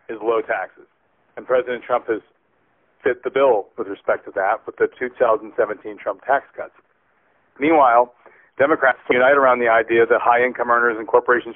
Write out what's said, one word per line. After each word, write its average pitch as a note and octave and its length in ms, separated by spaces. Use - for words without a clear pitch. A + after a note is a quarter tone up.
is A2+ 120
low A2+ 220
taxes. G2+ 480
And A2 100
President B2 380
Trump A#2+ 240
has A2 120
fit B2 200
the B2+ 80
bill B2+ 380
with G#2+ 80
respect G2 400
to G2+ 80
that G2+ 320
with - 100
the A2 120
two B2 100
thousand A2 380
seventeen G#2 400
Trump G2+ 300
tax C3+ 200
cuts. - 180
Meanwhile, C3 520
Democrats C3+ 400
unite B2+ 300
around B2+ 220
the A#2 100
idea A2+ 340
that A2+ 160
high-income A#2+ 480
earners A#2+ 300
and A2+ 80
corporations A#2 500